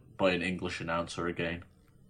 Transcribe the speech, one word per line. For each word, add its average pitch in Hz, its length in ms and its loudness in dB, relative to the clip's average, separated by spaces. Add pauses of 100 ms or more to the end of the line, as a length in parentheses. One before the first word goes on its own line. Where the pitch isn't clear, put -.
(180)
by 95 140 6
an 87 120 2
English 90 360 -2
announcer 82 480 -2
again. 85 360 -2 (460)